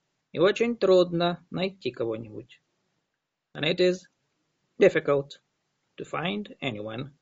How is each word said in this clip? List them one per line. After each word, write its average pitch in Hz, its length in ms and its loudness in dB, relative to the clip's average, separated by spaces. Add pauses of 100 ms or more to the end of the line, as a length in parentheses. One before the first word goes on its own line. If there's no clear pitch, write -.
(340)
и 131 60 -4
очень 226 360 2
трудно 175 760 2
найти 180 400 -6
кого-нибудь. 113 680 -8 (920)
And 143 100 -8
it 175 160 0
is 180 280 2 (720)
difficult 147 580 2 (600)
to 120 60 -12
find 196 580 -6
anyone. 113 500 -8 (100)